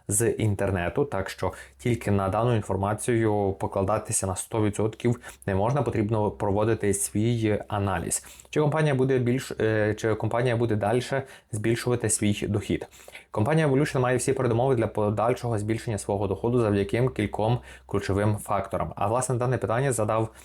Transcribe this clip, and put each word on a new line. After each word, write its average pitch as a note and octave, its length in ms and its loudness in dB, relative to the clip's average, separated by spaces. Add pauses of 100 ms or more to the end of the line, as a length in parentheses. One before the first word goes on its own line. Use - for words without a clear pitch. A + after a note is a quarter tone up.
з G#2 220 2
інтернету, G2 760 0
так F#2+ 260 -4
що F2+ 220 -4 (260)
тільки A2+ 320 -2
на G2 180 2
дану A#2 280 2
інформацію G#2 1040 0
покладатися G2+ 680 -2
на F#2+ 100 -4
сто - 260 -2
відсотків G#2+ 580 0 (260)
не G2 80 0
можна, A#2+ 280 2
потрібно G#2+ 480 0
проводити G#2+ 640 0
свій A2 720 0
аналіз. G2 580 -2 (240)
Чи D3+ 100 0
компанія D3+ 340 2
буде C3 240 2
більш, A#2+ 420 0
е, G#2+ 340 2
чи A2 200 0
компанія A#2 420 0
буде A2+ 200 2
дальше B2 460 0 (300)
збільшувати A2+ 580 0
свій G#2 380 0
дохід? G2+ 380 -2 (440)
Компанія D3+ 380 2
Evolution C#3 300 2
має B2+ 180 2
всі B2+ 160 0
передумови B2 420 2
для A2+ 120 2
подальшого G#2+ 720 0
збільшення G#2+ 400 -2
свого G#2 280 -2
доходу A#2+ 340 0
завдяки G#2+ 480 2
кільком A2 500 0 (280)
ключовим G2+ 500 0
факторам. F#2 600 -4
А, G2+ 100 -2
власне, B2 280 0
дане B2 240 0
питання B2+ 340 0
задав, A2 360 0 (160)